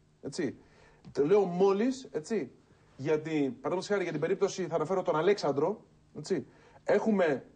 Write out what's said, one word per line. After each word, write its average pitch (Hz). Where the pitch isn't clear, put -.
Έτσι. 139
Το 143
λέω 202
μόλις, 196
έτσι, 156
γιατί, 147
παραδείγματος 147
χάρη, 202
για 170
την 151
περίπτωση, 185
θα 156
αναφέρω 170
τον 156
Αλέξανδρο, 165
έτσι, -
έχουμε 190